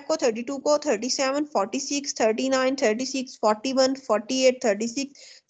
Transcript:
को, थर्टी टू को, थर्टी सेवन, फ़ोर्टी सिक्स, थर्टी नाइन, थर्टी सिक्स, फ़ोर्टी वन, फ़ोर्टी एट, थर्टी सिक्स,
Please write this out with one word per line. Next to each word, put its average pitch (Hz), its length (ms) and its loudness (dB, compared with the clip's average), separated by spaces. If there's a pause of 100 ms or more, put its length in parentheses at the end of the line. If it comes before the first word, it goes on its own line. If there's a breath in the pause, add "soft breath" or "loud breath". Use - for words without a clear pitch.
को, 320 100 0
थर्टी 240 240 0
टू 277 160 -6
को, 294 200 2
थर्टी 254 320 -2
सेवन, 277 340 0
फ़ोर्टी 247 360 -2
सिक्स, 285 420 -6
थर्टी 240 280 2
नाइन, 262 260 2
थर्टी 240 300 0
सिक्स, 262 300 -6
फ़ोर्टी 220 380 0
वन, 262 200 4
फ़ोर्टी 262 480 -2
एट, 254 240 4
थर्टी 214 220 0
सिक्स, 269 320 -8 (300 loud breath)